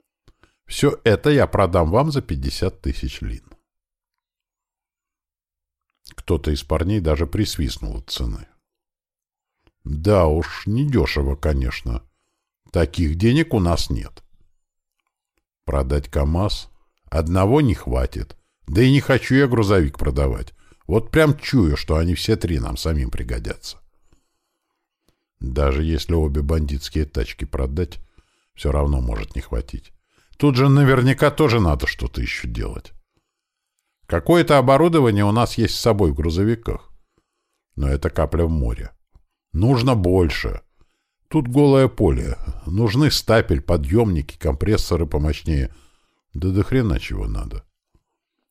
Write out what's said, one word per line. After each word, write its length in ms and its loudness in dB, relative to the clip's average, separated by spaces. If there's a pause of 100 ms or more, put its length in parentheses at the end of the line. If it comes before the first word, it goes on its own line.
(640)
«Все 380 0
это 260 2
я 180 4
продам 440 2
вам 200 2
за 100 -2
пятьдесят 600 -6
тысяч 400 -8
лин». 240 -10 (2750)
Кто-то 360 -2
из 120 -4
парней 360 -2
даже 280 0
присвистнул 720 -4
от 120 -14
цены. 380 -8 (1400)
«Да 440 2
уж, 380 -2
недешево, 680 0
конечно. 680 -4 (680)
Таких 440 0
денег 380 2
у 60 2
нас 300 0
нет». 340 -8 (1400)
«Продать 440 -2
КАМАЗ? 600 -2 (400)
Одного 520 2
не 120 2
хватит. 600 -6 (320)
Да 140 2
и 100 6
не 80 6
хочу 360 0
я 120 4
грузовик 500 2
продавать. 560 -2 (340)
Вот 220 -2
прям 280 4
чую, 400 2
что 180 -2
они 200 2
все 200 0
три 240 -4
нам 160 -6
самим 340 -4
пригодятся». 680 -8 (1600)
Даже 440 -2
если 300 -2
обе 280 0
бандитские 640 -2
тачки 400 -8
продать, 540 -6 (540)
все 180 -4
равно 300 0
может 340 -6
не 60 -6
хватить. 520 -10 (440)
Тут 180 2
же 120 4
наверняка 640 4
тоже 300 2
надо 260 0
что-то 340 -8
еще 260 -8
делать. 440 -8 (1120)
Какое-то 520 4
оборудование 680 4
у 80 2
нас 260 0
есть 180 0
с 40 -8
собой 320 2
в 40 -4
грузовиках. 760 -4 (840)
Но 120 -4
это 220 -2
капля 360 0
в 40 -2
море. 420 -4 (600)
Нужно 420 2
больше. 640 0 (720)
Тут 140 0
голое 400 4
поле. 500 0 (300)
Нужны 420 2
стапель, 500 2
подъемники, 760 0
компрессоры 720 -2
помощнее. 680 -2 (600)
Да 160 -2
до 120 0
хрена 360 0
чего 260 -8
надо. 400 -8 (840)